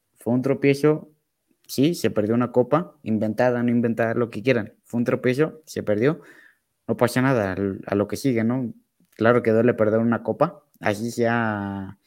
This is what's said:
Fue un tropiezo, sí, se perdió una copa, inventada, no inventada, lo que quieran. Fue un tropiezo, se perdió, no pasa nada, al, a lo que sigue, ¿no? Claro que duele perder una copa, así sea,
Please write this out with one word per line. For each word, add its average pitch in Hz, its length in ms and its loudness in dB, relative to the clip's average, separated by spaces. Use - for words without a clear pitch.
Fue 117 160 -4
un 127 80 0
tropiezo, 139 680 0
sí, 160 280 0
se 113 140 -2
perdió 104 240 0
una 120 180 0
copa, 123 520 0
inventada, 110 580 0
no 120 80 0
inventada, 117 440 0
lo 117 160 -2
que 113 120 -10
quieran. 117 320 0
Fue - 160 -6
un 120 60 0
tropiezo, 127 600 0
se - 180 -8
perdió, 110 380 0
no 117 80 -2
pasa 127 260 0
nada, 113 320 2
al, 95 320 -4
a 95 100 -4
lo 101 120 2
que 104 80 -8
sigue, 113 280 -2
¿no? 120 300 -2
Claro 113 280 4
que 110 80 2
duele 113 220 4
perder 110 260 2
una 117 240 0
copa, 117 400 -2
así 110 320 -4
sea, 104 960 -2